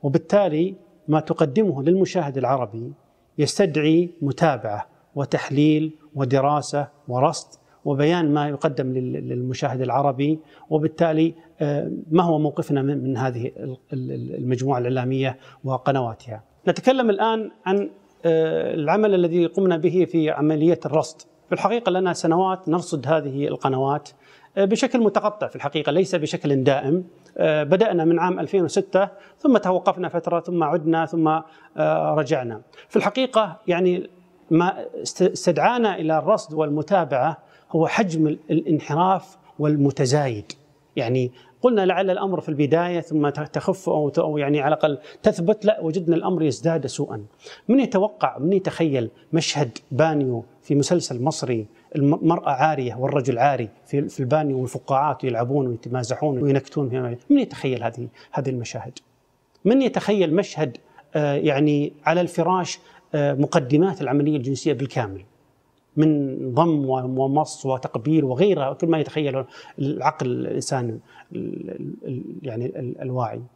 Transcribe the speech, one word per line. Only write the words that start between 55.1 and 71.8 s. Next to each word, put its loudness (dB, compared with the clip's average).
يلعبون 0
ويتمازحون -4
وينكتون 0
فيما، -4
من 6
يتخيل -2
هذه، -6
هذه -2
المشاهد؟ -8
من 6
يتخيل 2
مشهد، -2
آه، 0
يعني 2
على 2
الفراش، 0
آه، 2
مقدمات 2
العملية 0
الجنسية -2
بالكامل؟ -4
من 2
ضم 2
و-، -2
ومص -2
وتقبيل 0
وغيرها، 2
كل -4
ما 2
يتخيله -2
العقل -2
الإنسان -4
ال-، -8
ال-، -10